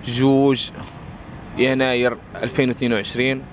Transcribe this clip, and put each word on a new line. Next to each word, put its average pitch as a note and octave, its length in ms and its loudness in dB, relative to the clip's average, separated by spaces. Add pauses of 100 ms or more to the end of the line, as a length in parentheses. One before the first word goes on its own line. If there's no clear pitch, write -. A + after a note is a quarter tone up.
جوج C3+ 640 4 (880)
يناير B2+ 580 2 (260)
ألفين B2+ 260 0
واثنين A#2+ 240 0
وعشرين B2+ 500 0 (100)